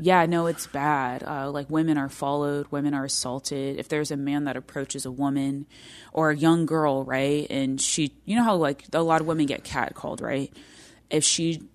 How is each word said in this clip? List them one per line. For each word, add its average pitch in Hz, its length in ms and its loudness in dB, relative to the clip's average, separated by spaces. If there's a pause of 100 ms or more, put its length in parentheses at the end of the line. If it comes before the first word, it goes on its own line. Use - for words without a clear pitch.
Yeah, 175 260 6
no, 170 200 2
it's 165 200 -4
bad. 139 560 -2
Uh, 139 280 -6
like, 143 200 -6
women 156 260 2
are 139 140 -2
followed, 143 600 -2
women 143 220 0
are 139 120 -2
assaulted. 139 720 -4
If - 100 -6
there's 151 220 0
a 151 60 -4
man 143 280 -2
that 131 140 -4
approaches 135 480 -8
a 131 60 -8
woman 139 520 0 (480)
or 156 180 4
a 151 60 2
young 165 300 4
girl, 147 380 2
right, 139 440 0
and 135 320 -2
she, 147 320 0 (140)
you 202 100 0
know 240 60 6
how, 220 140 4
like, 143 360 0
a 165 100 2
lot 165 200 4
of 156 40 -4
women 156 200 2
get 135 180 -2
catcalled, - 560 -6
right? 135 320 -4 (560)
If 156 140 0
she, 165 400 0 (120)